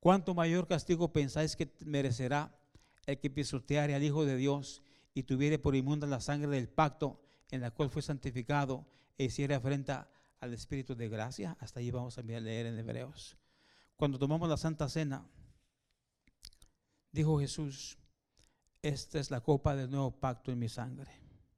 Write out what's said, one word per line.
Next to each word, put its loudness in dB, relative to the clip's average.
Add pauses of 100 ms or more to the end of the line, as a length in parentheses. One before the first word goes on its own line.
¿Cuánto 6
mayor 2
castigo 2
pensáis 0
que -2 (140)
merecerá 0 (520)
el -2
que 0
pisoteare 0
al 2
Hijo 4
de 2
Dios 0 (300)
y -2
tuviere 2
por 2
inmunda 2
la 0
sangre -2
del 0
pacto 0 (300)
en -4
la -4
cual 0
fue -4
santificado -2 (320)
e 0
hiciere 0
afrenta -2 (300)
al -8
Espíritu -6
de -6
gracia? -4
Hasta -12
allí -2
vamos -4
a -12
leer -6
en -6
Hebreos. -8 (580)
Cuando 0
tomamos 2
la 4
Santa -2
Cena, -2 (1900)
dijo 4
Jesús, -4 (840)
"Esta -2
es -4
la -2
copa 4
del -2
nuevo 0
pacto -2
en -2
mi 0
sangre -8 (440)